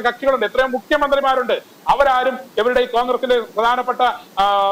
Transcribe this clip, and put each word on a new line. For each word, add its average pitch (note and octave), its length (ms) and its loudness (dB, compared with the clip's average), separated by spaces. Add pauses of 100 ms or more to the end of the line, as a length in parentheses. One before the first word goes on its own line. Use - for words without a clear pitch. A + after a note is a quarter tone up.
കക്ഷികളുണ്ട്, B3+ 420 0
എത്രയോ C4 260 0
മുഖ്യമന്ത്രിമാരുണ്ട്. C4+ 800 0 (380)
അവരാരും B3+ 420 2 (240)
ഇവരുടെ B3 280 2
ഈ - 80 -12
കോൺഗ്രസിന്റെ B3 420 0 (180)
പ്രധാനപ്പെട്ട, B3 460 0 (420)
ആ, - 20 4 (260)